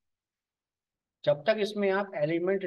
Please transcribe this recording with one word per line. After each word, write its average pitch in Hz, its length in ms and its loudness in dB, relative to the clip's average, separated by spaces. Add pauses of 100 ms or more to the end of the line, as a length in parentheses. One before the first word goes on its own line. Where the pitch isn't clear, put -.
(1200)
जब - 220 2
तक 220 140 4
इसमें 208 320 0
आप 196 240 -2
element 170 500 0